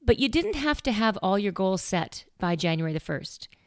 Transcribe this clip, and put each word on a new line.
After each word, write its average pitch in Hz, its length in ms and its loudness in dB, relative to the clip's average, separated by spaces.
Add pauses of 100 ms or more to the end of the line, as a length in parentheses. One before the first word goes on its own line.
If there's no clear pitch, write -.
But 240 160 4
you 269 100 4
didn't 339 280 0
have 294 260 0
to 262 100 0
have 214 300 2
all 190 160 2
your 202 140 0
goals 190 300 0
set - 420 -2 (140)
by 175 160 0
January 160 380 0
the 156 80 -4
first. - 480 -8 (180)